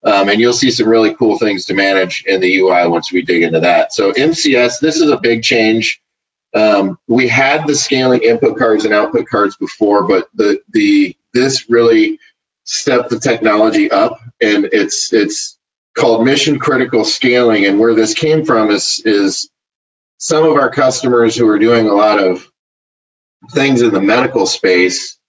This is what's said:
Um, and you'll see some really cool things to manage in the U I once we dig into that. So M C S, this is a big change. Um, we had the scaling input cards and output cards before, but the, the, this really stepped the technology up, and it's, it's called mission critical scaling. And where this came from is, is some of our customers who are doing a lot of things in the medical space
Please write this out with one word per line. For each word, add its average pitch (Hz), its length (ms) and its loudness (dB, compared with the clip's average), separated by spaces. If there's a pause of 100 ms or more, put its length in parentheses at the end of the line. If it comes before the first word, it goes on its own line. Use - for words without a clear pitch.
Um, 101 260 0
and 107 100 0
you'll 120 140 2
see 123 160 0
some 110 180 -2
really 110 260 2
cool 107 240 0
things 101 280 -4
to 98 80 -6
manage 95 520 -2
in 95 140 0
the 90 120 0
U 95 180 2
I 87 160 2
once 85 260 -4
we 90 80 0
dig 85 220 -2
into 82 180 0
that. - 320 0
So 98 200 -2
M 147 200 0
C 147 240 0
S, 123 220 0
this 151 180 -2
is 156 140 2
a 139 100 0
big 113 220 0
change. 113 580 0 (540)
Um, 101 440 0 (100)
we 123 200 2
had 135 380 0
the 147 80 0
scaling 127 480 0
input 110 360 0
cards 110 260 0
and 107 80 0
output 107 340 0
cards 101 300 -2
before, 101 500 0
but 95 280 0
the, 104 260 0 (100)
the, - 460 0 (160)
this 127 380 -2
really 117 480 2 (460)
stepped - 440 -2
the 117 100 -4
technology - 720 0
up, - 300 -2 (180)
and 104 320 0
it's, - 440 -2
it's - 420 -2 (400)
called 113 300 0
mission 143 320 0
critical 123 480 -2
scaling. 120 580 0
And 101 140 0
where 113 160 2
this 107 180 0
came 156 320 0
from 160 260 0
is, - 360 -4
is 101 420 -2 (720)
some - 260 -2
of 156 120 2
our 135 120 0
customers 123 680 0
who 117 140 2
are 104 100 2
doing 113 300 2
a 101 60 0
lot 104 280 2
of 92 240 -4 (1080)
things 135 280 2
in 113 140 2
the 95 80 -2
medical 113 420 0
space 92 760 -2 (100)